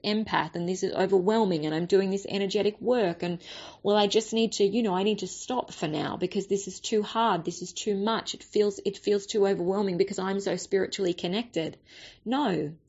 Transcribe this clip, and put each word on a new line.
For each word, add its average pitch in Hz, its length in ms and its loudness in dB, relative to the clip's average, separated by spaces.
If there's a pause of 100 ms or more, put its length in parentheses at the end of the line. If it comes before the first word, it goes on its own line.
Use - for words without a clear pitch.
empath 208 520 0
and 175 120 -4
this 185 160 -2
is 190 100 -2
overwhelming 190 720 4
and 156 80 0
I'm 165 120 0
doing 196 240 4
this 196 180 -2
energetic 202 540 0
work 202 420 0
and, 175 160 -2 (420)
well, 202 140 2
I 208 120 6
just 214 260 0
need 226 200 4
to, 202 120 4
you 208 180 2
know, 196 100 0
I 185 100 0
need 208 160 2
to 185 80 -6
stop - 440 -6
for - 160 -4
now 151 300 -4
because 180 300 -2
this 202 200 -2
is - 140 -12
too 214 200 0
hard, 208 440 0
this - 160 -6
is 180 100 -10
too - 240 -4
much, 208 380 -2
it - 100 -16
feels, 208 400 0
it 196 140 -2
feels 202 280 0
too 196 220 2
overwhelming 190 480 0
because 196 240 0
I'm 196 220 -2
so 180 160 -2
spiritually 190 560 0
connected." 180 640 -4 (480)
No. 190 480 0 (160)